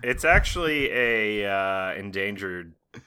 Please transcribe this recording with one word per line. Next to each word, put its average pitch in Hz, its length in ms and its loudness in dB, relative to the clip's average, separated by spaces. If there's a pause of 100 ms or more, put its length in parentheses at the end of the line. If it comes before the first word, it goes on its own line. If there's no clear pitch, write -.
It's 123 240 0
actually 160 680 2
a, 107 580 2
uh, 95 440 0
endangered 95 800 -6 (320)